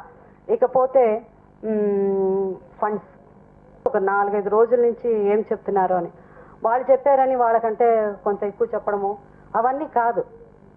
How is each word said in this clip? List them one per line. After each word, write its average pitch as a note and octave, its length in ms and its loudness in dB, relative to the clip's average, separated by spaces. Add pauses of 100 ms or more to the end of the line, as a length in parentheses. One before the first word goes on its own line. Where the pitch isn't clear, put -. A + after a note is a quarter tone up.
(480)
ఇకపోతే, B3 760 2 (400)
మ్, G3 880 -2 (280)
funds G#3+ 380 -6 (680)
ఒక G#3 100 -2
నాలుగైదు G3+ 520 -2
రోజుల A3+ 320 2
నుంచి A#3 320 0
ఏం G#3 260 0
చెప్తున్నారు G3 560 -2
అని, E3+ 140 -4 (540)
వాళ్ళు B3+ 280 0
చెప్పారని C4 440 4
వాళ్ళకంటే A3+ 800 2 (100)
కొంత G3+ 200 -2
ఎక్కువ G#3 300 -4
చెప్పడము G3+ 440 -4 (380)
అవన్నీ C4 300 0
కాదు. A#3 380 -2 (540)